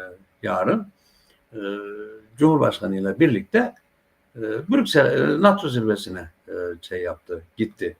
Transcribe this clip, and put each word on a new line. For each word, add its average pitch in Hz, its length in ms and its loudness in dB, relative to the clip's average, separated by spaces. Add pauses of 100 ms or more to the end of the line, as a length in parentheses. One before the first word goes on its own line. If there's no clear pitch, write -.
(440)
yarın. 113 440 -2 (640)
E, 113 60 -12 (800)
Cumhurbaşkanı 123 640 2
ile 98 200 -2
birlikte, 160 560 2 (600)
e, 120 60 -12
Brüksel, 135 800 2
e, 147 200 2
nato 196 280 4
zirvesine, 98 600 -2 (180)
e, 90 60 -12 (280)
şey 92 200 -8
yaptı, 85 420 -8 (140)
gitti. 104 420 -4